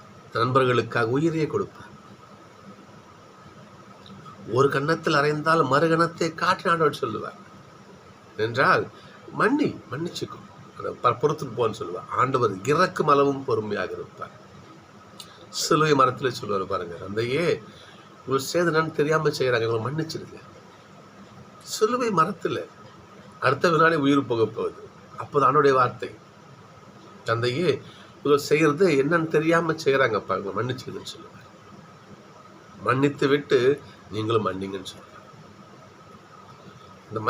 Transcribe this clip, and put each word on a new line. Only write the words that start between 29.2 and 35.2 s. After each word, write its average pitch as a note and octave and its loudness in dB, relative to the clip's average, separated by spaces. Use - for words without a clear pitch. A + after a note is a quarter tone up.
தெரியாம E3 2
செய்யறாங்கப்பா, C3 2
இவங்களை F#2+ -4
மன்னிச்சிருங்கன்னு" A#2 -6
சொல்லுவார். - -20
மன்னித்து C#3 2
விட்டு C#3 2
நீங்களும் G#2+ 0
மன்னிங்கன்னு F#2+ -6
சொல்லுவார். - -20